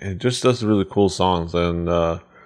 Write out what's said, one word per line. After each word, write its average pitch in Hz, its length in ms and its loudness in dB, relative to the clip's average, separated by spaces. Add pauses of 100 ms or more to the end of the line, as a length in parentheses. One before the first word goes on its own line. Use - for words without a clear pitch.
it 92 160 -8
just 123 240 -2
does 123 200 2
really 104 280 2
cool 101 180 4
songs, 87 460 0
and, 85 340 -2
uh, 85 300 0 (280)